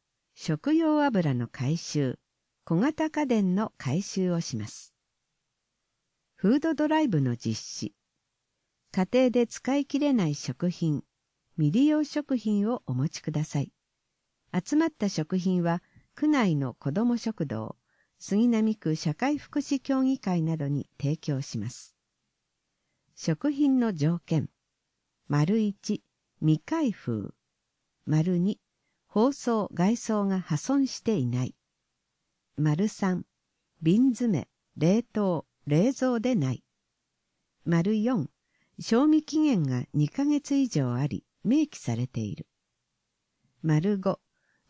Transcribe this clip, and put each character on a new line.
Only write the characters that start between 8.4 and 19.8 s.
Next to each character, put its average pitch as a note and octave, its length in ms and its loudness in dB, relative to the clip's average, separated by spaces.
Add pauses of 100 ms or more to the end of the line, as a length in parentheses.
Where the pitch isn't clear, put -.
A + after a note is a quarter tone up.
家 F#3 180 0
庭 B3+ 200 4
で A#3 180 2
使 - 300 -4
い C#4+ 80 0
切 - 140 -4
れ D4 120 2
な G#3 160 2
い D3 80 0
食 - 340 -4
品、 D#3 360 -2 (500)
未 D3 160 2
利 B3+ 160 4
用 D4+ 160 2
食 C#4+ 320 -4
品 G#3+ 340 0
を B3 160 -4
お C3+ 80 -6
持 C3 140 0
ち - 140 -8
く D#3+ 100 -6
だ D3+ 140 -2
さ - 160 -4
い。 - 100 -6 (840)
集 F3+ 220 -2
ま D#4+ 120 4
っ - 40 0
た - 160 -4
食 F#3 300 -2
品 F3+ 260 0
は、 E3+ 180 0 (340)
区 D4+ 120 0
内 A#3 300 4
の C3+ 160 -2
子 - 180 -6
ど G3 140 0
も A#3+ 100 2
食 A3 300 -4
堂、 A2 320 -8 (420)
杉 A3 300 2
並 A3 260 2
区 D#3 220 -2
社 D3+ 180 -2
会 D4 220 0
福 - 220 -6
祉 C#4 200 -2
協 C4 240 0